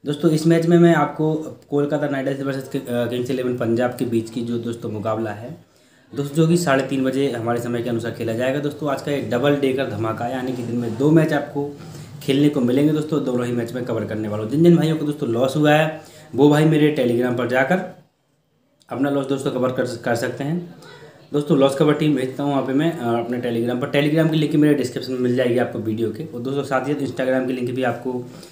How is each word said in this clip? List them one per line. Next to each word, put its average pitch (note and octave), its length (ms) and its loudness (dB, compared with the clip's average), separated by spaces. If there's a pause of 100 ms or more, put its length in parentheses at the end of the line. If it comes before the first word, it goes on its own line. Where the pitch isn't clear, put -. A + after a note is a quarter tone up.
दोस्तों, D3 260 0
इस D#3 160 2
मैच E3 180 4
में E3+ 120 6
मैं E3+ 180 8
आपको D#3 380 0 (360)
कोलकाता C#3+ 380 0
नाइट C3+ 180 -4
राइडर्स C3+ 200 -4
वर्सेस C3+ 240 -6
कि-, C3+ 120 -4
अ, A#2+ 240 -2
किंग्स B2 240 -4
इलेवन B2 280 -2
पंजाब A#2+ 420 0
के C3+ 60 0
बीच A2+ 240 -2
की B2 120 -6
जो A#2 160 -4
दोस्तों A#2 340 -6
मुकाबला A2 400 -4
है A#2 380 -14 (460)
दोस्तों, C#3+ 200 -6
जो D#3+ 120 4
कि E3+ 100 4
साढ़े C3+ 260 2
तीन C3 200 -2
बजे C3 280 0
हमारे A#2 300 -2
समय A#2+ 200 -4
के A#2+ 80 -4
अनुसार A2+ 220 -4
खेला A2+ 220 -4
जाएगा। C3 260 -2
दोस्तों, C#3+ 300 -4
आज C3+ 120 -4
का D3 100 -4
एक B2 180 -4
double C#3 260 2
डेकर C3 340 -2
धमाका A2 360 -4
है, B2 60 -4
यानी B2+ 220 -6
कि A#2+ 100 -6
दिन A#2 120 -6
में A2+ 220 -4
दो C#3+ 140 4
मैच D#3 220 4
आपको C#3+ 360 -4 (540)
खेलने C#3+ 260 4
को C#3+ 120 0
मिलेंगे। C#3+ 320 2
दोस्तों, D3+ 320 -2
दोनों B2 200 -2
ही B2 60 -4
मैच A#2+ 220 -4
में B2 120 -6
cover A2 200 -4
करने G#2+ 220 -4
वाला G#2+ 160 -4
हूँ। A2+ 80 -6
जिन D3+ 120 2
जिन F3 140 8
भाइयों D#3 200 2
को D3 80 -4
दोस्तों C#3+ 240 -4
loss B2+ 260 0
हुआ D3+ 180 4
है, D#3 280 2 (340)
वो C#3+ 140 6
भाई D3+ 160 4
मेरे D3+ 340 4
Telegram A#2+ 380 2
पर A#2+ 100 -2
जाकर C3+ 320 2 (1120)
अपना C3 200 -2
loss C#3 160 0
दोस्तों C#3 260 -2
cover B2 200 0
कर, B2+ 140 -2 (120)
कर A#2+ 180 -2
सकते B2 280 -4
हैं। E3+ 320 -4 (580)
दोस्तों, D3 240 2
लॉस C3+ 180 4
Cover D3+ 180 4
Team D3+ 220 2
भेजता B2+ 280 -4
हूँ C#3+ 80 0
वहाँ C3 160 0
पे C3 60 -2
मैं, D#3+ 180 2
अ, A#2+ 280 -2
अपने B2 200 -4
Telegram A#2+ 420 -2
पर। C#3 60 -4
Telegram D3+ 440 2
की D#3 60 0
link D3+ 180 0
मेरे D3 180 6
description C3 380 -2
में B2+ 80 -4
मिल B2 160 2
जाएगी B2 220 2
आपको A#2 220 -2
video A2 320 -2
के। D#3 140 -8
और A#2+ 160 -12
दोस्तों, C3+ 220 -4
साथ C3+ 240 -2
ही D3+ 60 0
साथ C#3 60 -4
Instagram C3 480 -2
की B2+ 60 -2
link B2 180 -4
भी B2+ 120 -4
आपको B2 300 -2 (380)